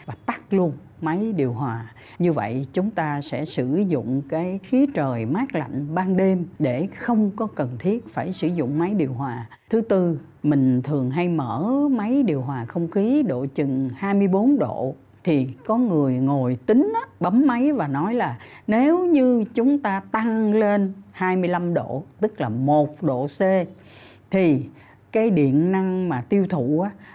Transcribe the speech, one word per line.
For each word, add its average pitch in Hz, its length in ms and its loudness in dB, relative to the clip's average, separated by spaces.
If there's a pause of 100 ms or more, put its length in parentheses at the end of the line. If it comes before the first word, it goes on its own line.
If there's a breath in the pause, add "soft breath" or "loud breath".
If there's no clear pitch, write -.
và 135 80 -12 (120)
tắt - 140 -6 (100)
luôn 180 220 0 (280)
máy 185 360 -2
điều 131 160 0
hòa. 117 400 -6 (260 loud breath)
Như 170 140 2
vậy 127 400 -4
chúng 190 180 -2
ta 151 300 -4
sẽ 139 240 -6
sử 139 320 -2
dụng 143 520 -2
cái 180 340 -4
khí 262 320 2
trời 123 320 -2
mát 214 280 -2
lạnh 147 400 -6
ban 185 220 0
đêm 190 300 2 (120)
để 143 380 0
không 214 400 0
có 226 100 -4
cần 127 320 -6
thiết 220 300 -4
phải 147 240 -6
sử 170 160 -4
dụng 151 300 -2
máy 185 160 0
điều 143 180 0
hòa. 120 360 -8 (220 loud breath)
Thứ 226 100 2
tư, 185 380 0 (240)
mình 131 400 4
thường 131 280 -2
hay 175 180 -2
mở 151 440 -2 (180)
máy 247 320 0
điều 156 180 0
hòa 127 240 -6
không 170 240 -4
khí 233 340 2
độ 139 240 -2
chừng 135 500 -2
hai 196 180 -2
mươi 196 140 4
bốn 220 300 4
độ. 135 360 -4 (300)
Thì 135 240 2 (180)
có 220 100 0
người 156 380 2
ngồi 131 520 0
tính 294 280 4
á, 453 60 -2 (200)
bấm 220 260 4
máy 254 260 2
và 170 160 -2
nói 156 260 -2
là 156 240 -2 (280 loud breath)
nếu 302 400 4
như 254 380 4 (100)
chúng 269 240 2
ta 196 240 -2 (100)
tăng 220 420 0
lên 202 380 2 (200)
hai 185 240 0
mươi 175 120 0
lăm 175 260 -2
độ, 135 280 -4 (180)
tức 214 200 -2
là 127 80 -2
một 143 540 0
độ 135 240 -2
C, - 140 -10 (880 loud breath)
thì 151 360 2 (460 loud breath)
cái 226 180 2
điện 151 420 4
năng 185 360 0
mà 127 200 -2
tiêu 202 200 2
thụ 151 320 0
á, 202 100 -2 (240 loud breath)